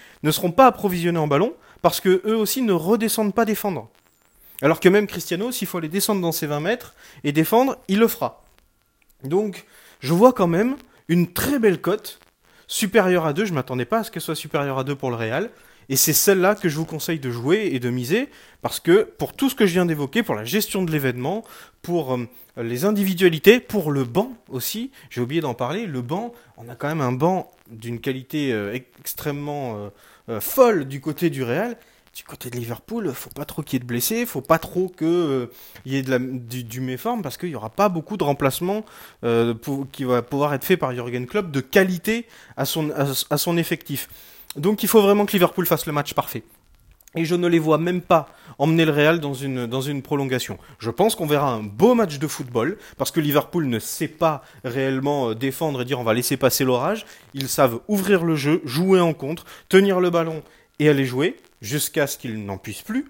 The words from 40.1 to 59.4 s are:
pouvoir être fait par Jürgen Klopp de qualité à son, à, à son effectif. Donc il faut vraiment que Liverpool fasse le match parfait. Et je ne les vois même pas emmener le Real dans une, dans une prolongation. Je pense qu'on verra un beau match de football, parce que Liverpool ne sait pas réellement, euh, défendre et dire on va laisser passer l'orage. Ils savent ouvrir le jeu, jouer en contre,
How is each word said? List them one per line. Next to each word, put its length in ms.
pouvoir 320
être 100
fait 140
par 160
Jürgen 320
Klopp 240
de 100
qualité 640
à 80
son, 260
à, 220
à 80
son 220
effectif. 500
Donc 260
il 60
faut 140
vraiment 240
que 60
Liverpool 340
fasse 180
le 80
match 220
parfait. 280
Et 100
je 80
ne 120
les 120
vois 180
même 240
pas 300
emmener 300
le 60
Real 280
dans 140
une, 320
dans 160
une 180
prolongation. 560
Je 100
pense 280
qu'on 100
verra 260
un 100
beau 320
match 240
de 80
football, 520
parce 140
que 100
Liverpool 460
ne 120
sait 300
pas 340
réellement, 640
euh, 60
défendre 480
et 20
dire 160
on 40
va 100
laisser 240
passer 260
l'orage. 400
Ils 140
savent 400
ouvrir 360
le 120
jeu, 280
jouer 360
en 120
contre, 320